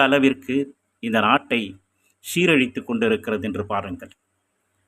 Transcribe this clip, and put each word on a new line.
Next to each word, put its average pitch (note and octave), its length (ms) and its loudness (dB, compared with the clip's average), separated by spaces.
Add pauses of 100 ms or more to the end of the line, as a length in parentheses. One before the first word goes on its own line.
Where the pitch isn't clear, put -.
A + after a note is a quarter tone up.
அளவிற்கு C3+ 560 2 (460)
இந்த A2+ 180 -2
நாட்டை A#2+ 400 0 (640)
சீரழித்து C#3+ 560 0
கொண்டிருக்கிறது A2 640 -2
என்று G2+ 200 -6
பாருங்கள். G2 480 -8 (760)